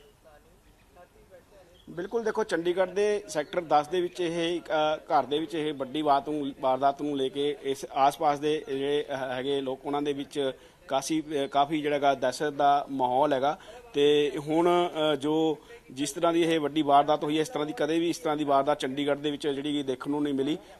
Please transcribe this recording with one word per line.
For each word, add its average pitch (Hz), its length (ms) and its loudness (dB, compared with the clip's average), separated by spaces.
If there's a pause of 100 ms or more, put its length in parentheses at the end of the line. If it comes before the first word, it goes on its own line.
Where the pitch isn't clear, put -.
(1900)
ਬਿਲਕੁਲ, 202 340 -4
ਦੇਖੋ, 214 200 0
ਚੰਡੀਗੜ੍ਹ 180 460 0
ਦੇ 208 380 0
ਸੈਕਟਰ 156 320 -4
ਦਸ 147 280 2
ਦੇ 180 120 0
ਵਿੱਚ 175 200 -2
ਇਹ 170 360 -2
ਇੱਕ, 160 100 -8
ਅ, 156 300 2
ਘਰ 147 280 2
ਦੇ 139 140 -2
ਵਿੱਚ 160 160 -4
ਇਹ 151 200 -2
ਵੱਡੀ 135 280 -4
ਬਾਤ 143 260 2
ਨੂੰ, 147 320 -4
ਵਾਰਦਾਤ 135 420 2
ਨੂੰ 147 140 -2
ਲੈ 135 120 0
ਕੇ 143 340 -2
ਇਸ 135 300 -4
ਆਸ-ਪਾਸ 143 460 2
ਦੇ 151 300 -2
ਜਿਹੜੇ, 143 420 -2
ਅ, 139 60 -4
ਹੈਗੇ 131 440 -2
ਲੋਕ, 135 260 -6
ਉਹਨਾਂ 143 160 -2
ਦੇ 147 100 -2
ਵਿੱਚ 139 400 -4 (360)
ਕਾਸੀ-, 147 560 0
ਅ, - 20 0
ਕਾਫੀ 143 360 2
ਜਿਹੜਾ 147 140 0
ਹੈਗਾ 139 180 4
ਦਹਿਸ਼ਤ 131 360 0
ਦਾ 143 400 2
ਮਾਹੌਲ 135 420 2
ਹੈਗਾ। 139 260 0 (360)
ਤੇ 147 440 4
ਹੁਣ, 170 520 2 (220)
ਅ, - 20 0
ਜੋ 151 440 0 (320)
ਜਿਸ 139 220 -6
ਤਰ੍ਹਾਂ 170 200 2
ਦੀ 170 100 2
ਇਹ 160 180 2
ਵੱਡੀ 147 220 0
ਵਾਰਦਾਤ 147 420 4
ਹੋਈ 151 120 0
ਹੈ, 156 60 2
ਇਸ 151 60 -4
ਤਰ੍ਹਾਂ 147 180 -4
ਦੀ 151 100 -6
ਕਦੇ 156 220 0
ਵੀ, 170 120 0
ਇਸ 151 80 -6
ਤਰ੍ਹਾਂ 151 180 -2
ਦੀ 151 80 -4
ਵਾਰਦਾਤ 139 340 2
ਚੰਡੀਗੜ੍ਹ 143 420 -2
ਦੇ 147 100 -2
ਵਿੱਚ 143 180 -4
ਜਿਹੜੀ 139 240 -4
ਕਿ 143 100 -2
ਦੇਖਣ 135 280 -4
ਨੂੰ 147 120 -2
ਨਹੀਂ 143 120 -2
ਮਿਲੀ। 135 240 -2 (220)